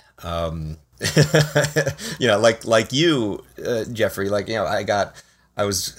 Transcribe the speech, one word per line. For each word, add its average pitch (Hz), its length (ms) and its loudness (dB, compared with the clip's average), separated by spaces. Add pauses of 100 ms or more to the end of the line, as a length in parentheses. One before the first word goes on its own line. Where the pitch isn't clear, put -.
(220)
Um, 82 560 -6 (220)
<laughs> - 160 -2 (1040)
you 127 100 0
know, 104 100 4
like, 113 260 4
like 113 280 2
you, 131 520 0 (200)
uh, 113 280 -2
Jeffrey, 98 360 -2
like, 101 200 -2
you 110 60 -2
know, 101 120 0
I 101 160 -2
got 98 320 -2 (420)
I 104 80 0
was, 101 340 -4